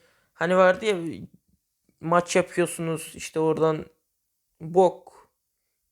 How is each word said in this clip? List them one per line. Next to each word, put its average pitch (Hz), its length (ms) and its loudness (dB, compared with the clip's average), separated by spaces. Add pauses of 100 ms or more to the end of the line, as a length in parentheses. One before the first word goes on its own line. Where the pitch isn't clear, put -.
(340)
hani 175 240 0
vardı 185 280 4
ya, 208 120 0 (1000)
maç 175 360 0
yapıyorsunuz, 170 800 -2
işte - 240 -10
oradan 160 460 0 (760)
bok, 170 680 0 (640)